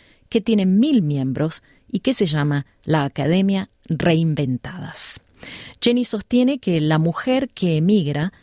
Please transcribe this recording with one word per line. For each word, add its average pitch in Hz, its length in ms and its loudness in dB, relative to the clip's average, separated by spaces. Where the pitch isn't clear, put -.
que 220 140 0
tiene 208 240 2
mil 220 360 4
miembros 143 640 -2
y - 100 -4
que 262 140 0
se 214 120 0
llama 147 400 0
la 151 200 0
Academia 190 640 0
Reinventadas. 156 1400 -2
Jenny 240 220 2
sostiene 247 560 0
que 165 220 0
la 156 160 2
mujer 254 520 0
que 170 280 -2
emigra 160 640 0